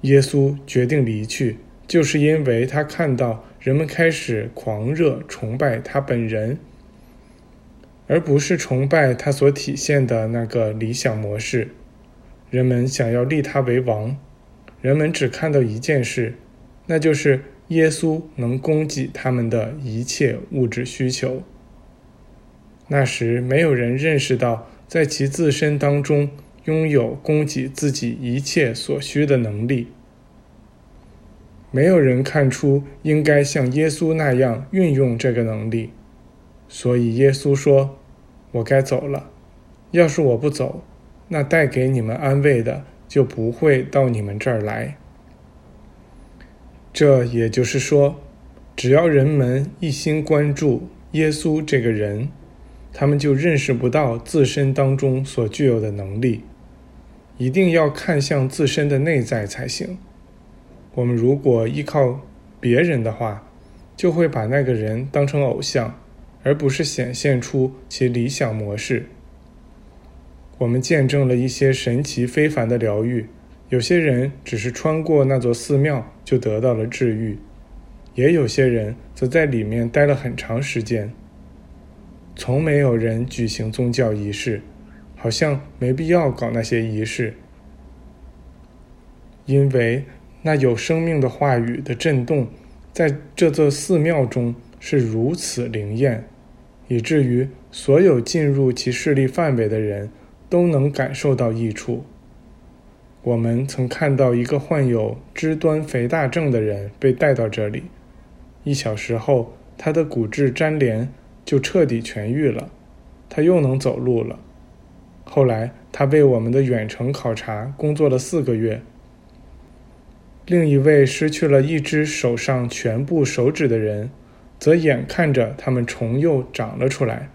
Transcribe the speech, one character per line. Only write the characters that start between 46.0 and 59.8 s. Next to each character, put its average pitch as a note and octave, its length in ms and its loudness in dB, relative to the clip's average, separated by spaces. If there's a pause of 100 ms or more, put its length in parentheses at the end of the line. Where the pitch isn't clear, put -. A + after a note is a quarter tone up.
这 C3+ 320 6
也 A#2 240 0
就 A#2+ 160 0
是 B2+ 120 -4
说， C#3+ 380 2 (600)
只 B2+ 140 0
要 D#3+ 160 6
人 C#3+ 200 4
们 C#3 420 0 (120)
一 D#3+ 100 -2
心 D3+ 320 -2
关 D3 320 2
注 C#3 320 0 (240)
耶 D#3 180 2
稣 D#3 340 -2
这 D3 180 0
个 A#2 100 0
人， G#2+ 380 -2 (640)
他 - 120 -2
们 C#3+ 140 2
就 C#3+ 140 2
认 D3+ 240 2
识 C3+ 160 0
不 A#2+ 160 0
到 B2+ 280 0
自 C#3 280 0
身 C3+ 280 0
当 C3+ 240 2
中 C3+ 260 0
所 B2 260 -2
具 D3 160 -2
有 A#2 160 2
的 G#2+ 100 -4
能 G2+ 300 -8
力。 A#2+ 220 0 (920)
一 B2+ 140 -2
定 F3+ 200 2
要 D#3+ 180 4
看 D3 300 -2
向 C#3 300 0
自 D3 160 -2
身 C#3+ 240 0
的 C#3 100 0
内 D3 220 0
在 A2+ 240 -4
才 B2+ 220 -10
行。 F3+ 320 -10 (960)